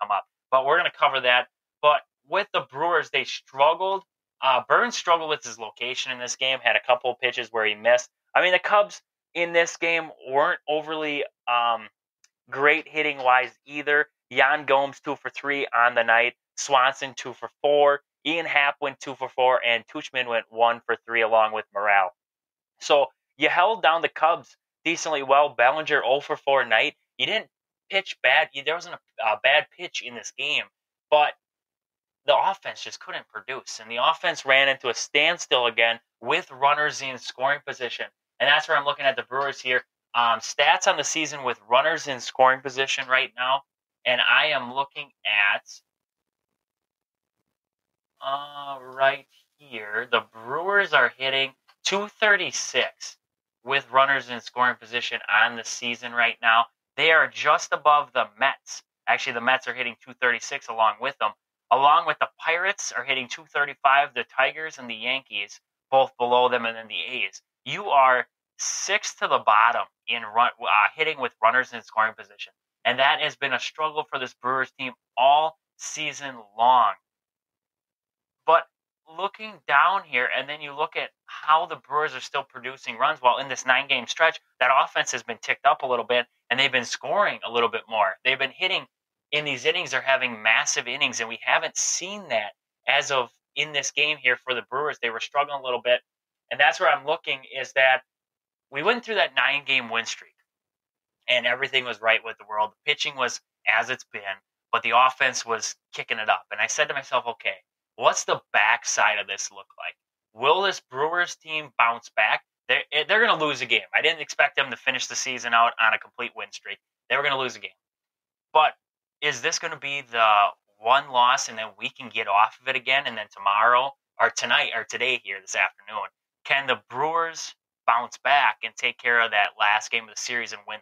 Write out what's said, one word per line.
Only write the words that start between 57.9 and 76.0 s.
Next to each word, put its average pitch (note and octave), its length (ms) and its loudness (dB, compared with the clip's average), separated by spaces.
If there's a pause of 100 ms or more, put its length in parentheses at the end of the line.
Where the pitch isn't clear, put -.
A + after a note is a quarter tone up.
the A#2 160 0 (100)
Mets. - 460 -4 (240)
Actually, B2 240 0
the A#2+ 80 -4
Mets B2+ 260 0
are A#2+ 80 -6
hitting A#2+ 300 -8
two B2+ 160 -20
thirty-six B2 480 -2
along A2 320 2
with C3+ 180 -6
them. G#2+ 140 -2 (400)
Along D3 340 4
with D3+ 140 -2
the - 180 -2
Pirates F3 580 -4
are B2 80 -6
hitting C3 240 -2
two D#3+ 240 -12
thirty-five, C#3+ 640 0
the A#2+ 100 -4
Tigers D3+ 540 -4
and B2 100 -14
the A2+ 60 -10
Yankees, A2 640 -8 (300)
both C3+ 260 2
below B2 320 4
them, A#2+ 160 0
and A2+ 120 -4
then A2+ 100 -14
the G#2+ 300 -10
A's. G2 260 -8 (220)
You F3+ 260 -8
are C3 360 4 (300)
sixth - 640 -4
to G3 100 -2
the C3+ 160 2
bottom A2+ 380 4 (240)
in A#2 160 -6
run, A2+ 260 2 (100)
uh, G#2 380 2
hitting D#3 240 -2
with B2 120 -4 (100)
runners A#2+ 320 2
in A2+ 80 -10
scoring A2 340 -2
position. G#2 380 -18 (340)
And B2 120 0
that C#3+ 200 4
has D3 160 -4
been C3+ 160 -4
a B2 80 -2
struggle D#3 480 -6
for C#3+ 100 -6
this B2+ 140 -8
Brewers C3 460 -4
team C3 140 -8 (220)
all D3 440 4 (180)
season C#3 600 -10 (200)